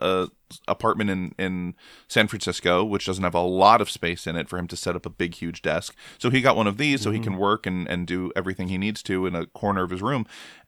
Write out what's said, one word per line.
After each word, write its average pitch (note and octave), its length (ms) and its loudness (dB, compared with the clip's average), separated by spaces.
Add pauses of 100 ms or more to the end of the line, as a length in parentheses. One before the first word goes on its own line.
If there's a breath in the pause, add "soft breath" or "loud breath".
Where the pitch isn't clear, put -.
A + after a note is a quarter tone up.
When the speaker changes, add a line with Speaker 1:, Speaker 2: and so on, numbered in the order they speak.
Speaker 1:
a F#2 260 2 (400)
apartment G#2+ 420 0
in, F#2 280 -2
in F2+ 380 -4 (320 loud breath)
San A2 200 4
Francisco, F2+ 560 2
which G2+ 220 -2
doesn't F#2+ 180 -2
have F2 120 0
a F2 60 4
lot F#2+ 400 6
of G2 80 -2
space - 360 -4
in E2 100 -4
it E2+ 140 -4
for F2+ 80 -6
him F2 100 -6
to F2+ 80 -10
set F2+ 200 -4
up F2 100 -8
a E2+ 60 -8
big, E2+ 240 -4
huge E2+ 260 -8
desk. D#2+ 340 -2 (220 loud breath)
So B2 120 0
he C3 120 4
got B2 140 6
one A2 120 2
of G2+ 100 0
these C#3+ 240 0
so G#2+ 100 0
he A2+ 80 0
Speaker 2:
Mm-hmm. A2+ 120 -4
Speaker 1:
can F#2 60 -4
work G2+ 300 0
and, F2+ 200 -2
and F2 200 -2
do F2+ 280 -4
everything F#2 340 -4
he F#2 80 -2
needs G#2 260 -4
to F#2 220 0
in F2+ 100 -2
a E2 120 -2
corner G2 360 -2
of F2 80 -4
his F#2 100 -6
room. A#2+ 240 -2 (420 loud breath)